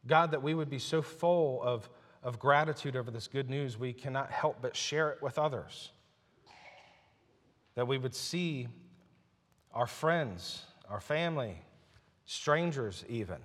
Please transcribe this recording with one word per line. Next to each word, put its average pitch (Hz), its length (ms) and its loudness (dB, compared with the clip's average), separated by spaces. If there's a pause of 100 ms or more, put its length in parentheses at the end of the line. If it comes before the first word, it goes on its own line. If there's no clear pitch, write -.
God, 160 240 8
that 143 100 2
we 151 120 2
would 151 160 0
be 135 100 -4
so 160 220 0
full 160 600 2
of, 120 280 0 (340)
of 120 160 -4
gratitude 143 560 4
over 120 160 -4
this 113 160 -8
good 135 220 -2
news, 135 280 -4
we 123 140 -4
cannot 135 400 -4
help 139 300 0
but 123 140 -2
share 151 340 0
it - 120 -6
with 139 160 -2
others. 143 540 -2 (1800)
That 123 120 0
we 135 100 2
would 127 180 -4
see 160 540 -4 (1040)
our 117 140 0
friends, 143 760 0 (260)
our 101 120 -6
family, 151 560 -2 (680)
strangers 147 840 0
even 98 360 -4